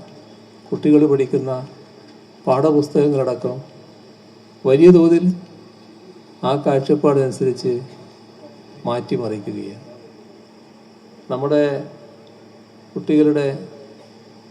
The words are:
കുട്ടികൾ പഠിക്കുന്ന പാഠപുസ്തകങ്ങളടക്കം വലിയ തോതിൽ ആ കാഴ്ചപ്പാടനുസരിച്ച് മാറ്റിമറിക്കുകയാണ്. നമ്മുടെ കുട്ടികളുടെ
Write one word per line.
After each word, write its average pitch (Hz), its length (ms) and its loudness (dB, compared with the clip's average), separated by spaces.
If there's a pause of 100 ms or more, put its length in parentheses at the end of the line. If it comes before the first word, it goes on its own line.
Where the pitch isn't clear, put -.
(680)
കുട്ടികൾ 151 320 2 (100)
പഠിക്കുന്ന 131 400 -2 (960)
പാഠപുസ്തകങ്ങളടക്കം 139 1080 0 (1120)
വലിയ 156 280 8
തോതിൽ 170 280 4 (1200)
ആ - 20 0 (140)
കാഴ്ചപ്പാടനുസരിച്ച് 135 1080 0 (1120)
മാറ്റിമറിക്കുകയാണ്. 107 1000 -8 (1400)
നമ്മുടെ 143 320 0 (1300)
കുട്ടികളുടെ 147 540 0 (1040)